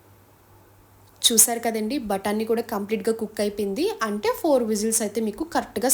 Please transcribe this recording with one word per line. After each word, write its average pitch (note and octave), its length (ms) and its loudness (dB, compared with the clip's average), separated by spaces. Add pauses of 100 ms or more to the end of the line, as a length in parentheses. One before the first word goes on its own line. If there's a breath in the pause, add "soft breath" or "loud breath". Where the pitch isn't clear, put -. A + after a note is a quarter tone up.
(1300)
చూసారు A#3 400 4
కదండి, A3 300 -2 (140)
బఠానీ G#3 420 -2
కూడా A#3 200 0
కంప్లీట్గా G#3 480 -2
కుక్ G#3+ 240 -4
అయిపోయింది, G#3 420 -2 (220)
అంటే G#3+ 220 0 (100)
ఫోర్ C4 320 4
విజిల్స్ A3 340 0
అయితే A#3 220 -4
మీకు D#4+ 160 -6 (100)
కరెక్ట్గా A#3+ 380 0